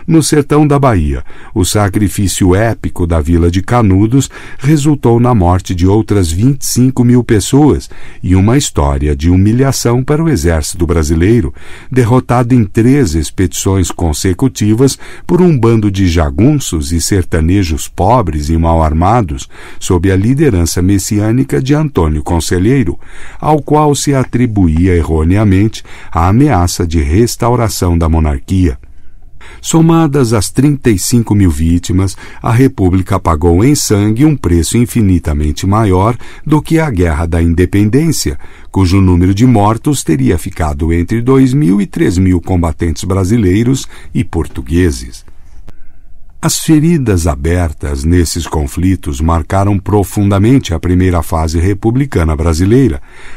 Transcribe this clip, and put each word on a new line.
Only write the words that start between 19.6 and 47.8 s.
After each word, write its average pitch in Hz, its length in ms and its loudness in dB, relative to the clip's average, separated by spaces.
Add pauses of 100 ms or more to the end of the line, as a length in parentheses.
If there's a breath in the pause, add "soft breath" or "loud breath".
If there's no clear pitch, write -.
sob 90 320 0
a 95 60 2
liderança 101 640 0
messiânica 110 800 0
de 131 120 0
Antônio 85 500 0
Conselheiro, 92 760 0 (420 loud breath)
ao 147 220 0
qual 147 320 2
se 143 200 -2
atribuía 98 840 2
erroneamente 95 880 2 (260 loud breath)
a 85 160 0
ameaça 101 580 2
de 82 160 0
restauração 104 960 0
da 82 120 2
monarquia. 78 680 0 (840 loud breath)
Somadas 165 680 2
as 107 180 0
trinta 135 400 2
e 98 80 2
cinco 113 360 0
mil 95 160 4
vítimas, 85 680 0 (260 loud breath)
a 117 100 -2
República 95 680 2
pagou 85 460 2
em 143 100 4
sangue 107 500 0
um 151 120 2
preço 85 400 0
infinitamente 90 880 0
maior 101 500 2 (300 loud breath)
do 147 160 2
que 165 160 0
a 156 100 0
Guerra 82 380 0
da 82 160 0
Independência, 101 960 0 (320 loud breath)
cujo 95 300 2
número 92 340 4
de 113 120 2
mortos 113 580 0
teria 131 340 0
ficado 78 540 -4
entre 87 280 -2
dois 131 320 2
mil 160 280 2
e 190 60 -2
três 127 300 -2
mil 92 240 2
combatentes 85 640 -4
brasileiros 98 840 0 (260 loud breath)
e - 80 -2
portugueses. 73 1040 -4 (1120 soft breath)
As - 180 -2
feridas 143 680 2
abertas 78 760 -2